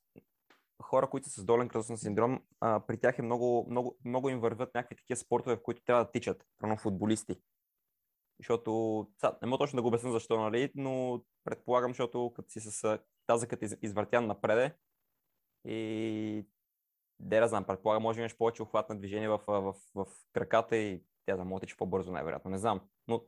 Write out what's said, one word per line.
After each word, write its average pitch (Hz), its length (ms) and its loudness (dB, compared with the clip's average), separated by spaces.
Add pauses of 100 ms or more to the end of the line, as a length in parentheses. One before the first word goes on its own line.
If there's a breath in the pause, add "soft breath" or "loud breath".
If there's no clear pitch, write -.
(840)
хора, 131 280 2
които 135 180 -6
са - 120 -12
с 95 40 -10
долен 117 240 4
кръстосен 113 280 -4
синдром, 110 440 0 (200)
а, 110 200 2
при 110 200 -6
тях 123 180 2
е 139 40 6
много, 120 480 4
много, 123 340 -2
много 127 240 0
им 131 120 0
вървят 117 340 0
някакви 120 220 -4
такива - 200 -6
спортове, 120 400 0
в - 60 -12
които - 220 -6
трябва 120 200 6
да - 60 -10
тичат. 104 340 -4 (140)
Примерно 107 200 -2
футболисти. 104 600 -2 (1000)
Защото, 110 680 0 (140)
са, - 220 0
не 113 60 -4
мога 127 100 0
точно 139 180 0
да 123 60 0
го 120 60 2
обясня 117 240 -2
защо, 113 280 0
нали, 117 340 -2
но 127 480 -4 (220)
предполагам, 123 460 -2
защото 123 460 -4
като - 140 -14
си 113 100 -12
с, 110 240 -12
а, 107 140 2 (280)
тазъкът 117 340 0
из-, 104 220 -6
извъртян 107 440 2
напреде 110 480 2 (960)
и, 110 760 -4 (760)
де 107 200 4
да 117 80 6
знам, 104 160 0
предполагам, 107 380 2
може 113 140 0
да 117 60 -2
имаш 113 140 -6
повече 117 260 0
охват 107 260 -2
на 107 100 -6
движение 101 300 -4
в, 107 180 2
в, 98 260 0
в, - 20 -6 (200)
в 98 120 -4 (260)
краката 113 440 2
и 104 280 -2 (220)
тя 98 100 0
да 90 80 -6
може 92 160 -6
да 95 60 -10
тича - 100 -18
по-бързо, 92 360 -2
най-вероятно. 80 380 -6
Не 95 80 -4
знам, 101 220 0 (280)
но 113 200 -2